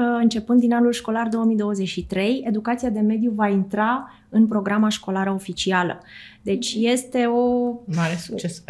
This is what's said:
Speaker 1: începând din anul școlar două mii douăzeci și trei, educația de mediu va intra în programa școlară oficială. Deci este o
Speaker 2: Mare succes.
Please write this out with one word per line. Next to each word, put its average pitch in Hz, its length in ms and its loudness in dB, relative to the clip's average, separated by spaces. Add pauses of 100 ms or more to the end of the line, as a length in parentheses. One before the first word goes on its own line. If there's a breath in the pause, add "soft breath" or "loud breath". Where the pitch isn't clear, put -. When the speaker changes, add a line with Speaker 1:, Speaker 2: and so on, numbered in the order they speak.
(220)
Speaker 1:
începând 233 380 2
din 240 140 4
anul 240 180 4
școlar 226 360 -2
două 226 180 0
mii 226 120 2
douăzeci 208 300 -2
și 175 180 -6
trei, 208 420 -2
educația 233 420 -2
de 214 100 -2
mediu 220 360 0
va 214 120 2
intra 208 640 0 (180 loud breath)
în 220 180 6
programa 214 420 2
școlară 190 420 -2
oficială. 185 680 -2 (420 loud breath)
Deci - 380 -2
este 247 460 0
o 247 480 2 (220)
Speaker 2:
Mare 170 240 0
succes. - 500 -8